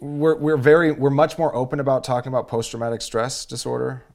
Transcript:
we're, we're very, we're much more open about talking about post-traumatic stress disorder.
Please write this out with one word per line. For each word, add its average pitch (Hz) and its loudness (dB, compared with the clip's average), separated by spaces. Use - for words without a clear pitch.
we're, 147 0
we're 151 0
very, 151 6
we're 139 2
much 151 2
more 160 0
open 127 -4
about 131 0
talking 127 -4
about 123 -2
post-traumatic 117 -4
stress 120 -4
disorder. 123 -6